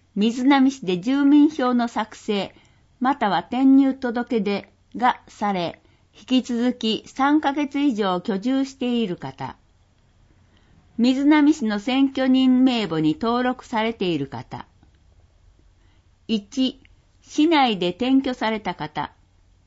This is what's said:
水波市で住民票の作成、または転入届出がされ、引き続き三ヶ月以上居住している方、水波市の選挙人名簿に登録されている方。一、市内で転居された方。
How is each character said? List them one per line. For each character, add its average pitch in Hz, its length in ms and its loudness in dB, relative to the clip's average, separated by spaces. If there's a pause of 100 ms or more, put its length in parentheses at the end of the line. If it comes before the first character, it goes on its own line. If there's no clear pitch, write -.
(160)
水 226 280 0
波 269 260 4
市 - 160 -8
で 185 140 -2
住 269 240 -2
民 294 260 6
票 247 240 -2
の 240 140 0
作 - 300 -8
成、 202 360 -6 (460)
ま 262 160 0
た 214 140 -2
は 170 100 0
転 247 260 -2
入 269 280 6
届 240 480 -4
出 196 260 -4 (280)
が 233 340 -2
さ 208 240 -6
れ、 175 280 -6 (320)
引 - 300 -2
き - 40 -14
続 240 260 -2
き 220 340 -6
三 285 320 0
ヶ 285 140 -2
月 285 260 -4
以 285 160 0
上 190 240 -2
居 196 180 -4
住 262 280 -2
し 269 100 -18
て 247 180 -4
い 233 140 -2
る 175 80 -6
方、 135 400 -12 (1400)
水 262 280 2
波 302 280 4
市 247 120 -4
の 208 140 -2
選 262 300 0
挙 262 180 -2
人 262 360 4
名 240 220 0
簿 160 140 -4
に 156 200 0
登 240 240 -2
録 254 220 -4
さ 214 160 -4
れ 226 100 -2
て 220 140 -6
い 170 120 -2
る 139 100 -4
方。 117 400 -14 (1600)
一、 226 520 -4 (420)
市 - 260 0
内 262 320 2
で 175 100 0
転 262 320 0
居 254 140 -6
さ 220 160 -4
れ 214 80 -4
た 180 160 -8
方。 151 360 -10 (560)